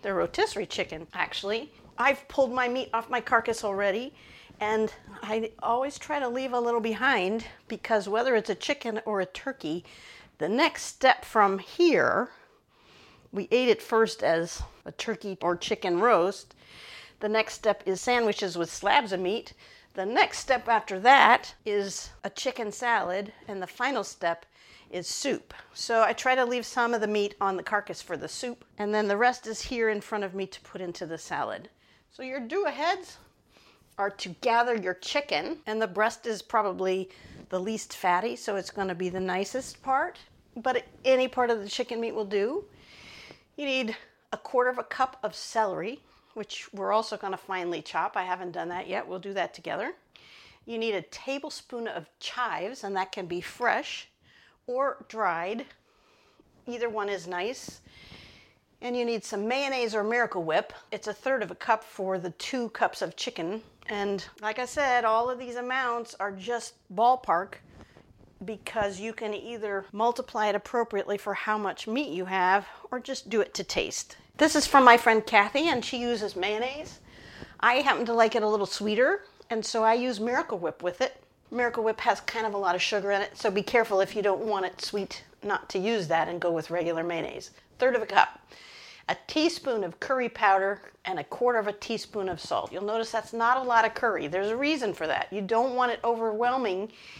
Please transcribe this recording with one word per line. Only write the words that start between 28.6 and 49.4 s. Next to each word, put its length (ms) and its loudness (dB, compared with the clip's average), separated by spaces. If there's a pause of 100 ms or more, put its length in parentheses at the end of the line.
and 160 -2
then 160 2
the 80 2
rest 300 2
is 160 -8
here 260 -2
in 140 -2
front 220 -4
of 100 -8
me 140 -4
to 120 -16
put 220 -14
into 240 -8
the 100 -8
salad. 540 -6 (400)
So 120 -16
your 180 -8
do-aheads 760 -2 (800)
are 140 0
to 200 -12 (100)
gather 360 2
your 180 -2
chicken, 720 -2
and 140 -2
the 60 2
breast 400 0
is 160 -4
probably 640 0 (400)
the 120 -2
least 360 -6
fatty, 400 0
so 200 -4
it's 140 -6
gonna 260 -4
be 120 -2
the 120 -4
nicest 640 -4
part, 360 0 (360)
but 300 0 (180)
any 260 6
part 200 2
of 140 2
the 80 -8
chicken 280 -4
meat 160 -2
will 120 -2
do. 380 0 (920)
You 120 -6
need 300 -2 (360)
a 60 -6
quarter 320 2
of 80 -4
a 60 -4
cup 380 -2
of 120 -4
celery, 640 -2 (320)
which 400 -10
we're 180 -2
also 280 2
gonna 180 -6
finely 460 -4
chop. 340 -2
I 60 0
haven't 300 -4
done 180 -6
that 180 -8
yet. 180 -4
We'll 120 -8
do 160 -10
that 180 -2